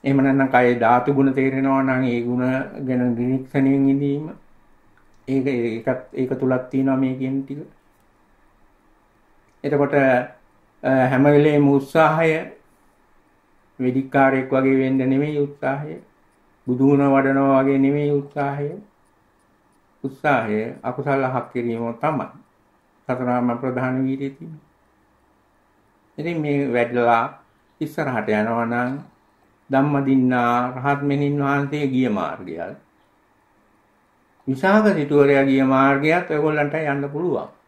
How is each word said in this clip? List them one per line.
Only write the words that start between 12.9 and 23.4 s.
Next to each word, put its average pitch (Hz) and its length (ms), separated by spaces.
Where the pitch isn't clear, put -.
වෙදිකාරයෙක් 135 680
වගේ 135 300
වෙන්න 131 220
නෙමෙයි 143 400
උත්සාහය. 143 560
බුදු 127 200
ගුණ 139 180
වඩනවා 135 580
වගේ 139 160
නෙමෙයි 147 340
උත්සාහය. 143 560
උත්සාහය 123 540
අකුසල 135 460
අහක් 127 240
කිරීම 117 360
තමයි. 143 340
සතරාම 123 460